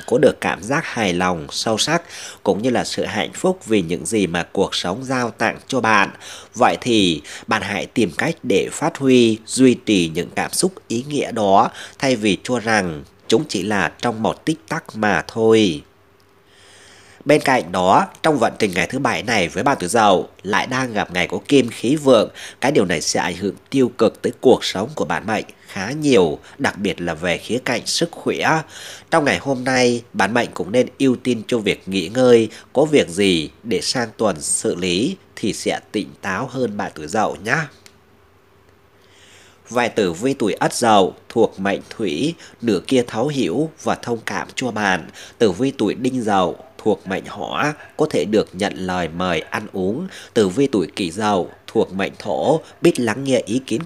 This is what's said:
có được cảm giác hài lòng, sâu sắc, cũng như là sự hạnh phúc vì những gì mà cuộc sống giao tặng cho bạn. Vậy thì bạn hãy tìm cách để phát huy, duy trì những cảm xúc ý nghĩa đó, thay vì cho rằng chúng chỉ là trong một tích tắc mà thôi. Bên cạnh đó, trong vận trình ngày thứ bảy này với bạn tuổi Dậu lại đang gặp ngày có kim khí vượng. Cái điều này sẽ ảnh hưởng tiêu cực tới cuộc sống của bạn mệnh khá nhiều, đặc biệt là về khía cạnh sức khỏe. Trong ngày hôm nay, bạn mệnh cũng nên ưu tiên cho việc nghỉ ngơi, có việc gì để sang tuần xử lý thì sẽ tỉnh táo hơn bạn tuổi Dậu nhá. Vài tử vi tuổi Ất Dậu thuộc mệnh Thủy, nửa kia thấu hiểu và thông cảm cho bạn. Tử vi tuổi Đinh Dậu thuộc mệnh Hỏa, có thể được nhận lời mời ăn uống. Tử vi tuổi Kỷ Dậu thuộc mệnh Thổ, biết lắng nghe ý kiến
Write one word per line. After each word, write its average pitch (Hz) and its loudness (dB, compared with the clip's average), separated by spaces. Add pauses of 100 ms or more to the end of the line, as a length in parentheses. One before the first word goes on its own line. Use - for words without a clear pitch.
có 123 2
được 156 4
cảm 87 -4
giác 139 -4
hài 104 -2
lòng, 87 -2
sâu 110 -2
sắc, - 0 (400)
cũng 101 0
như 127 0
là 101 0
sự - -4
hạnh 95 -4
phúc 185 0
vì 107 2
những 80 -4
gì 104 0
mà 85 -2 (100)
cuộc 92 0
sống 107 -6
giao 123 -2
tặng 104 -2
cho 131 -4
bạn. 107 4 (440)
Vậy 104 4
thì 95 2 (240)
bạn 110 -2
hãy 95 -6
tìm 107 0
cách 139 -2
để 101 0
phát - -4
huy, 123 4
duy 127 6 (120)
trì 90 2
những 85 -4
cảm 87 -4
xúc 185 0 (160)
ý 117 -4
nghĩa 143 -4
đó, 101 4 (280)
thay 131 2
vì 104 2
cho 123 -2
rằng 98 0 (240)
chúng 113 2
chỉ 101 -4
là 98 -2
trong 110 -4
một 90 -2
tích - -6
tắc 156 -8
mà 104 0
thôi. 110 4 (1400)
Bên 147 4
cạnh 110 0
đó, 98 4 (160)
trong 156 2
vận 113 2
trình 104 0
ngày 95 0
thứ 131 -4
bảy 110 -2
này 101 0
với 90 -6
bạn 139 2
tuổi 90 -4
Dậu 101 4 (140)
lại 92 0
đang 127 -4
gặp 90 -4
ngày 87 0
có 92 -4 (100)
kim 131 6
khí 120 -2
vượng. 131 4 (300)
Cái 131 0
điều 107 4
này 85 0
sẽ - -2
ảnh 90 -4
hưởng 95 -4 (160)
tiêu 131 2 (100)
cực - 2
tới 107 -2
cuộc 120 6
sống 95 -4
của 95 -4
bạn 80 -4
mệnh 104 -4 (220)
khá 101 -8
nhiều, 127 4 (200)
đặc 135 0
biệt 95 -4
là 85 -4
về 82 -2
khía - -4
cạnh - -4
sức - -2
khỏe. 120 -2 (480)
Trong 160 4
ngày 104 2
hôm 127 -4
nay, 123 2 (100)
bạn 98 0
mệnh 120 0
cũng 90 -8
nên 123 4 (120)
ưu 131 2
tiên 113 -4
cho 120 0
việc 98 -2
nghỉ 92 -2
ngơi, 120 6 (240)
có 139 4
việc 131 4
gì 85 2 (120)
để 104 -2
sang 117 -4
tuần 107 0
xử - -2
lý 92 0 (200)
thì 104 -4
sẽ - -4 (120)
tỉnh 92 -4 (140)
táo 101 -6
hơn 120 -4
bạn 98 -8
tuổi 78 -14
Dậu 95 -2
nhá. 143 -2 (2000)
Vài 117 0
tử 98 0
vi 123 -2
tuổi 104 -2
Ất - -2
Dậu 104 4 (140)
thuộc - 2
mệnh 95 -2 (100)
Thủy, 127 -4 (280)
nửa 110 0
kia 127 2
thấu 117 -2
hiểu 135 -2 (120)
và 107 0
thông - -6
cảm 90 -8
cho 123 -6
bạn. 98 -2 (300)
Tử 107 4
vi 123 -2
tuổi 107 -2
Đinh 127 -4
Dậu 95 0 (220)
thuộc - -2
mệnh 92 -6
Hỏa, 87 -4 (220)
có 151 0
thể - 0
được 104 2
nhận 95 -2
lời 90 -4
mời 85 -2
ăn - -8
uống. 107 -4 (280)
Tử 104 4
vi 127 0
tuổi 95 0 (100)
Kỷ 90 -4
Dậu 101 0 (160)
thuộc 101 0
mệnh 92 -4
Thổ, 110 0 (200)
biết 170 4
lắng 120 -2
nghe 131 2
ý 123 -2
kiến 113 -2